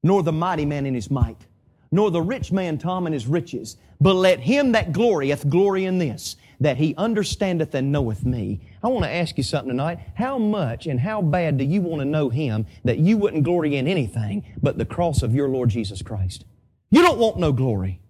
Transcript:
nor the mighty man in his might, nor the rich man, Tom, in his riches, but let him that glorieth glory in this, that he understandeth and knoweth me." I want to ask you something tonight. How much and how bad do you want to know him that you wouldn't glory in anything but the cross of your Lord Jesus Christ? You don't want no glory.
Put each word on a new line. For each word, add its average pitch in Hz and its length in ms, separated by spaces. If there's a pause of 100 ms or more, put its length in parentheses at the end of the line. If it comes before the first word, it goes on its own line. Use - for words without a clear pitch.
nor 185 220
the 160 80
mighty 160 320
man 147 220
in 135 80
his 117 180
might, 120 340 (460)
nor 202 180
the 165 120
rich 190 320
man, 180 240
Tom, 180 300
in 160 40
his 123 160
riches, 131 480 (240)
but 190 140
let 185 260
him 254 320
that 196 220
glorieth 143 560
glory 190 340
in 185 140
this, 147 400 (240)
that 135 160
he 147 180
understandeth 190 800
and 139 160
knoweth 120 320
me." 113 380 (200)
I 214 60
want 240 160
to 120 80
ask 165 260
you 139 60
something 131 280
tonight. 151 280 (160)
How 262 220
much 202 500
and 127 140
how 208 200
bad 160 360
do 131 80
you 185 160
want 165 180
to 135 60
know 147 240
him 113 360 (200)
that 107 140
you 202 180
wouldn't 160 260
glory 156 320
in 135 140
anything 110 560 (160)
but 139 160
the - 80
cross 165 360
of 120 140
your 139 140
Lord 127 200
Jesus 101 320
Christ? 95 440 (460)
You 294 100
don't 311 180
want 220 160
no 165 160
glory. 104 480 (100)